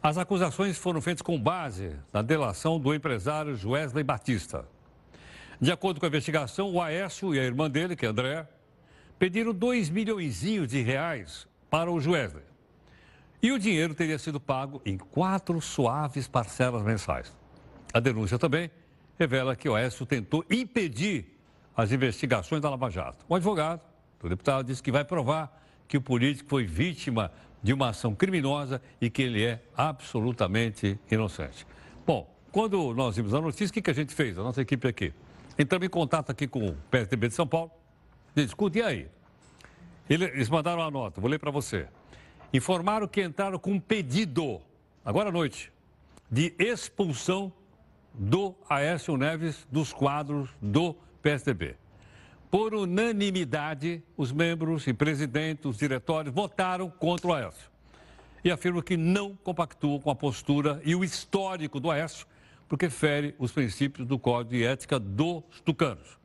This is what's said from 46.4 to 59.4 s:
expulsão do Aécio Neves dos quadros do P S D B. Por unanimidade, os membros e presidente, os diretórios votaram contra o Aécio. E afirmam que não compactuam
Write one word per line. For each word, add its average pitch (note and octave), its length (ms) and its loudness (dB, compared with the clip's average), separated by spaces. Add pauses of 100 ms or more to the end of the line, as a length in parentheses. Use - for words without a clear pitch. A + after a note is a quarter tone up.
expulsão F#3+ 960 -2 (600)
do D#3+ 440 0 (120)
Aécio D3+ 480 0
Neves D#3 540 -2
dos D3 220 0
quadros C#3+ 580 0 (100)
do C#3 340 2 (280)
P D3+ 80 6
S C#3+ 140 0
D C3+ 100 2
B. D#2+ 220 -6 (760)
Por G#3+ 240 2
unanimidade, F3 1300 0 (120)
os C3 160 -2
membros D#3+ 560 0
e C3+ 60 2
presidente, D3 720 0
os A#2+ 120 -4
diretórios D3 560 -2
votaram F#3 560 -2
contra E3+ 360 -2
o F3 60 2
Aécio. A#2+ 380 -6 (720)
E F3 60 6
afirmam F3 320 0
que F#3 120 -2
não F#3+ 420 2
compactuam D3+ 600 -2